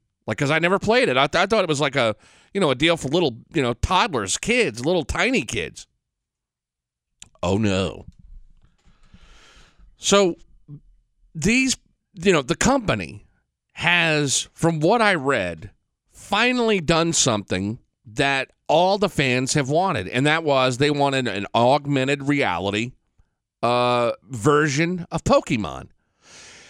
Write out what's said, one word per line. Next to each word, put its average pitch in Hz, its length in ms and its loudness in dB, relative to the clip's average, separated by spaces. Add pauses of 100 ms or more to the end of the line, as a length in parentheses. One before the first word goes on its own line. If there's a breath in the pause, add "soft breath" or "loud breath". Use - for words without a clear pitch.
(260)
Like, 110 140 -6
'cause 139 100 0
I 156 80 2
never 175 220 2
played 226 280 2
it. 127 100 2
I, 139 100 4
th-, 165 160 0
I - 20 -2
thought 202 180 2
it 175 60 -2
was 143 120 0
like 139 140 -2
a, 117 200 0 (360 soft breath)
you - 80 -4
know, 160 120 2
a 131 40 0
deal 160 220 2
for 143 120 -6
little, 143 280 0 (160)
you 151 80 0
know, 120 140 0
toddlers, 151 640 0
kids, 165 440 -2
little 170 200 0
tiny 202 400 -2
kids. 90 420 -10 (1600)
Oh, 92 140 0
no. 95 480 -2 (1900 soft breath)
So 196 380 2 (960)
these, 240 440 0 (360)
you 180 200 2
know, 151 80 2
the 131 160 -4
company 165 680 -2 (460)
has, 160 800 0
from 165 280 0
what 214 200 4
I 202 140 2
read, 107 560 -2 (400)
finally 226 720 0
done 165 320 0
something 104 640 -2 (260)
that 135 460 -2 (160)
all 180 300 2
the 196 100 0
fans 127 460 0
have 139 160 -2
wanted, 147 400 -2
and 127 160 0
that 160 180 2
was 131 340 2
they 147 140 2
wanted 139 380 0
an 98 160 -6 (100)
augmented 139 680 2
reality, 110 680 -2 (680)
uh, 123 500 0 (180)
version 147 800 0
of 165 140 -6
Pokemon, 107 640 0 (840 loud breath)